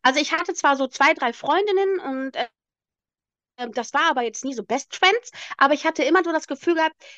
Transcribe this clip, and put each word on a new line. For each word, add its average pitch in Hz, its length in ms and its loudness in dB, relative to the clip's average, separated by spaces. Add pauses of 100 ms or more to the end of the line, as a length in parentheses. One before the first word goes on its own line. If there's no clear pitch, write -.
Also 269 180 2
ich 311 140 -2
hatte 339 200 -4
zwar 285 220 2
so 262 120 -2
zwei, 294 260 2
drei 254 200 -2
Freundinnen 392 680 0
und, 262 360 -6
äh, 240 120 -4 (1080)
ähm, 240 160 -8
das 233 200 -6
war 311 160 2
aber 247 140 0
jetzt 226 220 -6
nie 269 80 -6
so 226 100 -8
Best - 320 -6
Friends, 392 360 0 (260)
aber 277 160 4
ich 294 120 -2
hatte 320 180 0
immer 330 200 4
so 339 80 -2
das 311 160 -2
Gefühl 320 280 -2
gehabt, 320 200 0 (220)